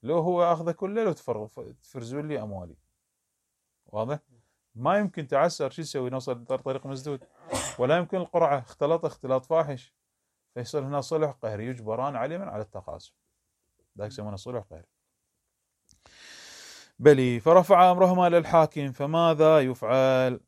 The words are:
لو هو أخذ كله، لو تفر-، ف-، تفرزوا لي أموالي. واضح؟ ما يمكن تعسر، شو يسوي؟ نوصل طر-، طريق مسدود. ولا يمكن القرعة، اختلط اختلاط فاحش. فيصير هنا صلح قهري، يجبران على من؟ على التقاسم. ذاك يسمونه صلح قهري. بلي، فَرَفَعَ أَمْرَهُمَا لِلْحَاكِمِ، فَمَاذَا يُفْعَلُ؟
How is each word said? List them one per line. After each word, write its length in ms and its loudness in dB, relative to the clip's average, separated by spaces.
لو 160 0
هو 240 0
أخذ 280 0
كله، 320 -6
لو 80 0
تفر-، 360 -6
ف-، 120 -20
تفرزوا 640 -12
لي 200 -8
أموالي. 340 -12
واضح؟ 340 -6
ما 220 0
يمكن 300 -4
تعسر، 420 0
شو 120 -14
يسوي؟ 280 -6
نوصل 360 -8
طر-، 160 -6
طريق 260 -8
مسدود. 360 -10
ولا 180 2
يمكن 200 -4
القرعة، 420 0
اختلط 460 -2
اختلاط 400 -4
فاحش. 500 -4
فيصير 300 -6
هنا 180 -4
صلح 300 -2
قهري، 340 -8
يجبران 500 -6
على 220 -6
من؟ 100 -10
على 140 -10
التقاسم. 520 -16
ذاك 140 -10
يسمونه 240 -10
صلح 280 -10
قهري. 240 -20
بلي، 400 6
فَرَفَعَ 520 6
أَمْرَهُمَا 380 4
لِلْحَاكِمِ، 640 2
فَمَاذَا 680 4
يُفْعَلُ؟ 880 0